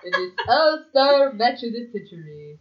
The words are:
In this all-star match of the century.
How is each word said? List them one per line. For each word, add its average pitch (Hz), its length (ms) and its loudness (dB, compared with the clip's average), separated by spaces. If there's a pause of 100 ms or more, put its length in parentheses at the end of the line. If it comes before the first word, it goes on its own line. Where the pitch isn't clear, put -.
In 180 60 -14
this 185 220 -4 (160)
all-star 277 840 4
match 240 300 -2
of 233 100 -6
the 233 200 -8
century. 151 680 -14